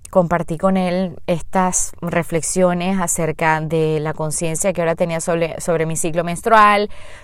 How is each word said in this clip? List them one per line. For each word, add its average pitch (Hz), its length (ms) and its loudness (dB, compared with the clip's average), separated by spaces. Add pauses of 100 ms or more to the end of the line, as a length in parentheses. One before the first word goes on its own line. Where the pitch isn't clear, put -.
Compartí 170 480 0
con 190 180 2
él 180 420 0 (100)
estas 185 760 0
reflexiones 175 1000 0
acerca 160 600 0
de 156 400 0
la 156 120 -4
conciencia 160 600 -2
que 175 80 -4
ahora 165 140 0
tenía 165 260 0
sobre, 165 400 -2
sobre 160 240 0
mi 160 100 -2
ciclo 165 300 0
menstrual, 208 640 4 (340)